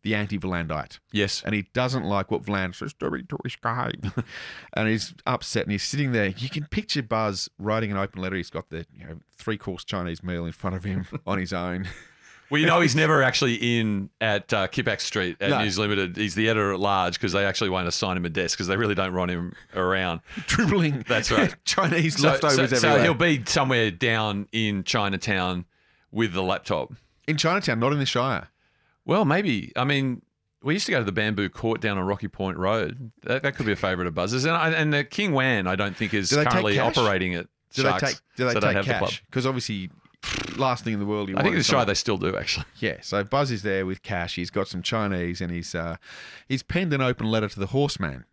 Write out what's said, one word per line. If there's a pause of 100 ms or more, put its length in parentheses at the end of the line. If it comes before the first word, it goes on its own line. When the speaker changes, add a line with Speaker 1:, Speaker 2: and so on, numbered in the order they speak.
Speaker 1:
the
anti-Volandite. (140)
Speaker 2:
Yes.
Speaker 1:
And
he
doesn't
like
what
Voland
says,
"Don't
be
too
risky."
Speaker 2:
<laughs>
Speaker 1:
And
he's (140)
upset
and
he's
sitting
there.
You
can
picture
Buzz
writing
an
open
letter.
He's
got
the, (100)
you
know, (180)
three-course
Chinese
meal
in
front
of
him (100)
<laughs>
on
his
own. (640)
Speaker 2:
Well,
you
know
he's
never
actually (220)
in (140)
at,
uh,
Kipak
Street
at
Speaker 1:
No.
Speaker 2:
News
Limited.
He's
the
editor
at
large
'cause
they
actually
won't
assign
him
a
desk
'cause
they
really
don't
want
him (220)
around. (140)
Speaker 1:
<laughs>
Dribbling
Speaker 2:
That's
right.
Speaker 1:
<laughs>
Chinese
Speaker 2:
So,
Speaker 1:
leftovers (140)
Speaker 2:
so,
so
Speaker 1:
everywhere.
Speaker 2:
he'll
be
somewhere
down
in
Chinatown (440)
with
the
laptop. (340)
Speaker 1:
In
Chinatown,
not
in
the
Shire. (580)
Speaker 2:
Well,
maybe.
I
mean, (420)
we
used
to
go
to
the
Bamboo
Court
down
on
Rocky
Point
Road. (100)
That,
that
could
be
a
favourite
of
Buzz's.
And,
I,
and
the
King
Wan,
I
don't
think,
is
Speaker 1:
Do
they
take
Speaker 2:
currently
Speaker 1:
cash?
Speaker 2:
operating
at (280)
Speaker 1:
Do
they
Speaker 2:
Sharks, (100)
Speaker 1:
take, (160)
do
they
Speaker 2:
so
they
Speaker 1:
take
Speaker 2:
have
the
Speaker 1:
cash?
Speaker 2:
club. (180)
Speaker 1:
'Cause
obviously, (680)
last
thing
in
the
world
you
Speaker 2:
I
think
Speaker 1:
want
Speaker 2:
the
Speaker 1:
is
Speaker 2:
Shire
Speaker 1:
someone
Speaker 2:
they
still
do,
actually. (120)
Speaker 1:
Yeah,
so
Buzz
is
there
with
cash.
He's
got
some
Chinese
and
he's,
uh, (500)
he's
penned
an
open
letter
to
the
Horseman.